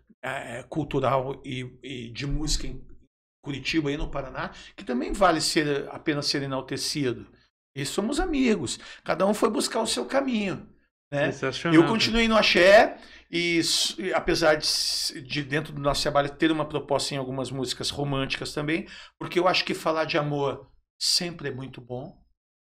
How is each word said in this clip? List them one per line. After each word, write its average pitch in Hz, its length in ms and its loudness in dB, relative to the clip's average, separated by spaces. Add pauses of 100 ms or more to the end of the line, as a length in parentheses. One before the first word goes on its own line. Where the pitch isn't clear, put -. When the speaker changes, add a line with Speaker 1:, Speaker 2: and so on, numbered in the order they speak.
(240)
Speaker 1:
é, 131 400 -8
cultural 135 840 -2
e, 127 360 -10
e 123 280 -10
de 127 180 -8
música 143 400 0
em 127 180 -10 (580)
Curitiba 143 480 -2
e 143 60 -2
no 160 140 -4
Paraná, 139 420 -8 (220)
que - 80 -16
também 247 300 -4
vale 180 280 6
ser, 147 480 2
a 131 100 -12
pena 147 220 0
ser 143 220 0
enaltecido. 131 880 -4 (440)
E 139 100 -4
somos 240 340 -2
amigos. 262 600 2 (240)
Cada 175 220 2
um 202 80 4
foi 233 160 2
buscar 226 320 -2
o - 60 -2
seu - 180 -2
caminho, 220 640 -2 (420)
né? 143 200 0
Speaker 2:
Sensacional, 156 500 4
Speaker 1:
Eu 156 60 6
continuei 220 400 2
no 226 100 4
axé, 202 600 8 (340)
e 170 280 2
s-, - 420 0
e 180 120 -4
apesar 160 420 4
de 151 100 -4
s-, - 560 -2
de 131 220 -6
dentro 143 300 -4
do 143 80 -8
nosso 143 200 0
trabalho 143 340 2
ter 160 160 4
uma 151 160 0
proposta 143 460 -2
em 143 40 -4
algumas 131 340 -4
músicas 127 380 -4
românticas 135 640 -4
também, 156 340 -4 (300)
porque 151 220 -2
eu 180 80 4
acho 180 180 2
que 175 80 -2
falar 160 300 0
de 156 140 0
amor 143 520 -2 (320)
sempre 165 460 -2
é 131 40 -6
muito 131 280 -12
bom. 127 420 -12 (400)